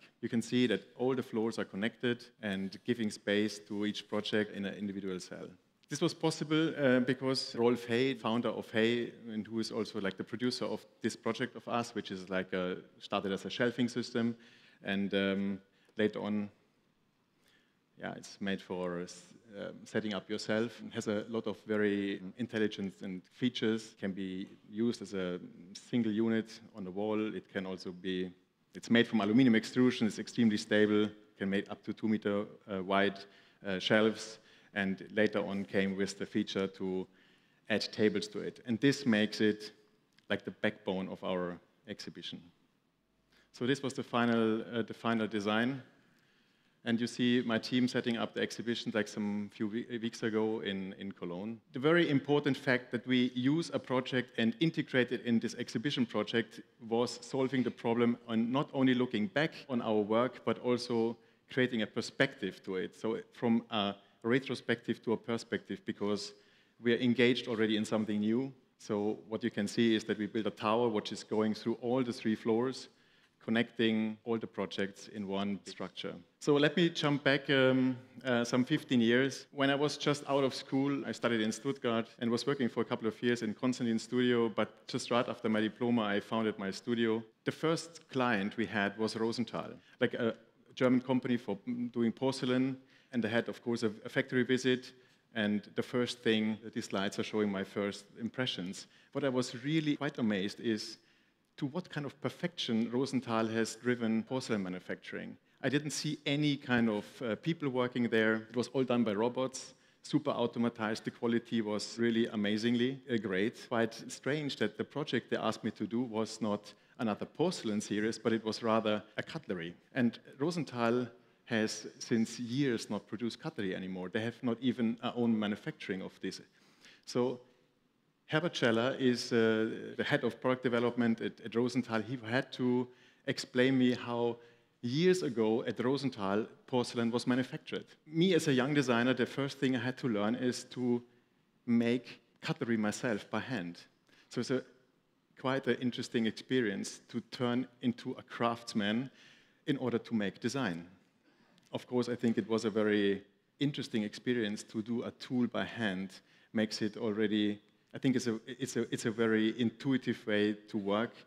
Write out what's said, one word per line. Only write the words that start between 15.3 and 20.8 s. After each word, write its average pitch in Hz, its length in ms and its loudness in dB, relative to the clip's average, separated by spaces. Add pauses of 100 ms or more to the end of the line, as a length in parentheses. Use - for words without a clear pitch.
later 104 260 0
on, 104 260 -2 (1500)
yeah, 92 180 -8
it's - 240 -18
made 98 200 -4
for, 90 440 -6 (520)
um, 92 160 -10 (120)
setting 107 280 -4
up 92 160 -8
yourself. 110 560 -2